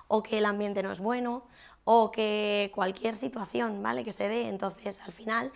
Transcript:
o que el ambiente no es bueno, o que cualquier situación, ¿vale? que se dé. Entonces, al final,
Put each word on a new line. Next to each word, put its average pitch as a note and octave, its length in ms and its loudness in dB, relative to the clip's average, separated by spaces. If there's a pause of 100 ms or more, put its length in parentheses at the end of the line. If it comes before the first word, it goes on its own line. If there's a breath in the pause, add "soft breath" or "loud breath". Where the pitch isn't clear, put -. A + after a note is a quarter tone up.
o G#3+ 160 2
que A3 140 -2
el G#3+ 80 4
ambiente G3+ 380 0
no G3 80 -4
es F3+ 80 -8
bueno, B3 440 -2 (400 loud breath)
o A3 280 8
que G#3 640 0
cualquier G3 420 -2
situación, A3+ 640 -4
¿vale? A#3 220 -2
que A3 100 -8
se G3+ 140 -2
dé. A#3 200 0
Entonces, G3 540 -6
al F#3 100 -14
final, A#3 440 -4